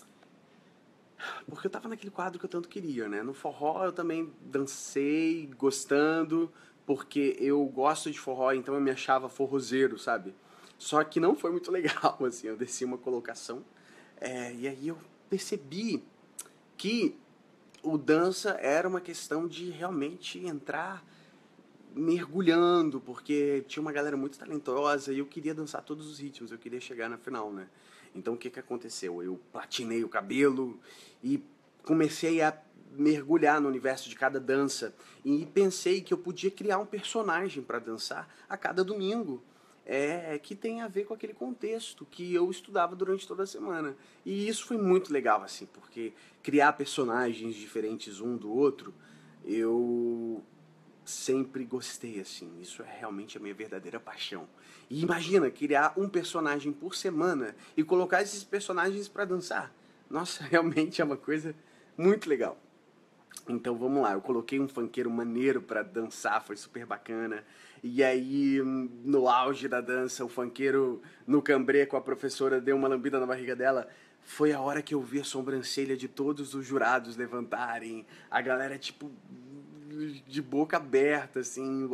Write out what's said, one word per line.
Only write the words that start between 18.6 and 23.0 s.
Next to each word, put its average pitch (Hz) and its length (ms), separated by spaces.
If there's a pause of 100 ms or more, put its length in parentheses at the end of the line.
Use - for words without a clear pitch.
uma 185 120
questão 170 480
de 170 220
realmente 175 760
entrar 160 580 (920)
mergulhando, 165 1040
porque 143 680